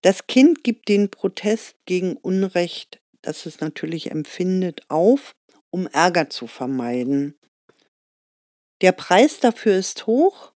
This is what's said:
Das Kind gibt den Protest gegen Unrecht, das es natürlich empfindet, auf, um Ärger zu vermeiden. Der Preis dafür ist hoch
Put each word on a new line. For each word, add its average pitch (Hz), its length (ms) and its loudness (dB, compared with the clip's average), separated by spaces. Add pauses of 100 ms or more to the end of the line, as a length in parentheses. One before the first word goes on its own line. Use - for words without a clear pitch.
Das - 260 2
Kind 294 340 4
gibt - 260 -4
den 202 220 2
Protest - 640 -6 (120)
gegen 180 300 -4
Unrecht, 185 840 -4 (220)
das - 220 -10
es - 160 -14
natürlich 160 520 -8
empfindet, 185 760 -4
auf, 190 460 2 (360)
um 180 180 -6
Ärger 165 420 2
zu - 160 -12
vermeiden. 127 920 -4 (1500)
Der 185 100 6
Preis 220 480 2
dafür 220 360 0
ist - 300 -6
hoch 294 500 0